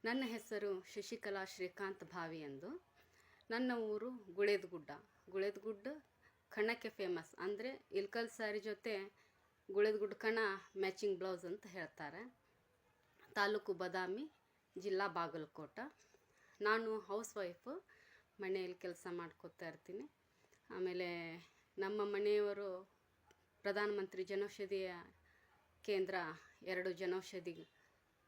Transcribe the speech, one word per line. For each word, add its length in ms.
ನನ್ನ 220
ಹೆಸರು 560
ಶಶಿಕಲಾ 640
ಶ್ರೀಕಾಂತ್ 600
ಭಾವಿ 360
ಎಂದು. 440
ನನ್ನ 220
ಊರು 380
ಗುಳೇದಗುಡ್ಡ. 800
ಗುಳೇದಗುಡ್ಡ 560
ಕಣಕ್ಕೆ 400
ಫೇಮಸ್, 500
ಅಂದರೆ 540
ಇಲ್ಕಲ್ 360
ಸ್ಯಾರಿ 320
ಜೊತೆ 520
ಗುಳೇದಗುಡ್ಡ 420
ಕಣ 240
ಮ್ಯಾಚಿಂಗ್ 400
ಬ್ಲೌಸ್ 260
ಅಂತ 220
ಹೇಳ್ತಾರೆ. 680
ತಾಲೂಕು 400
ಬದಾಮಿ, 560
ಜಿಲ್ಲಾ 300
ಬಾಗಲಕೋಟ. 720
ನಾನು 380
ಹೌಸ್ 380
ವೈಫು, 500
ಮನೆಯಲ್ಲಿ 340
ಕೆಲಸ 360
ಮಾಡ್ಕೋತಾ 580
ಇರ್ತೀನಿ. 420
ಆಮೇಲೆ 680
ನಮ್ಮ 260
ಮನೆಯವರು 840
ಪ್ರಧಾನಮಂತ್ರಿ 640
ಜನೌಷಧಿಯ 680
ಕೇಂದ್ರ, 320
ಎರಡು 300
ಜನೌಷಧಿ 760